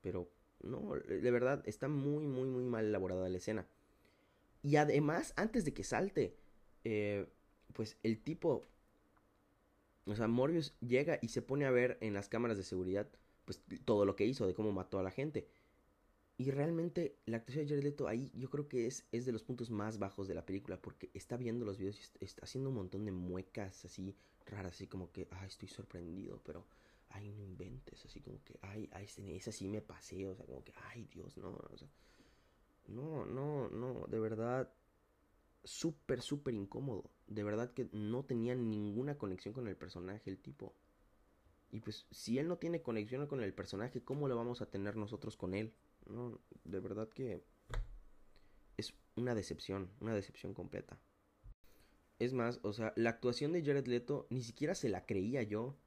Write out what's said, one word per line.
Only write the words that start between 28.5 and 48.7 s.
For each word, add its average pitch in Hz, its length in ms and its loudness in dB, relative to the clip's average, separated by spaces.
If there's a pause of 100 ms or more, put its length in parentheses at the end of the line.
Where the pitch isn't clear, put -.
"Ay, 98 300 -8
ay, 101 160 -10 (100)
en 101 120 -8
esa 95 220 -6
sí 95 160 -4
me 107 140 -2
pasé", - 460 -8
o 92 60 -6
sea, - 120 -14
como - 180 -12
que, - 80 -20 (200)
"Ay, 120 140 -10
Dios, - 300 -14
no", - 140 -8 (220)
o - 40 -16
sea, - 120 -16 (1000)
no, 131 380 -4
no, 139 440 -2
no, 123 380 -4
de 113 120 0
verdad, 113 500 2 (920)
súper, - 580 0
súper 143 320 0
incómodo, 107 560 -2 (160)
de 107 180 -2
verdad 107 280 2
que 123 200 -2
no 107 320 0
tenía 123 300 2
ninguna 113 640 2
conexión 104 360 -4
con 123 140 -2
el 92 80 -4
personaje, 90 540 -8
el 95 80 -4
tipo. - 360 -12 (960)
Y 110 100 -6
pues, - 300 -8
si 117 280 0
él 156 100 2
no 175 100 0
tiene 165 240 0
conexión 120 440 -2
con 139 160 0
el 98 120 0
personaje, 104 480 -4
¿cómo 143 260 0
lo 123 80 2
vamos 120 260 -2
a 101 80 -6
tener 101 260 -2
nosotros 107 400 -4
con 92 180 -2
él? 110 180 0 (340)
No, 113 340 -8 (240)
de 92 160 -4
verdad 107 280 -4
que 117 340 -6 (1300)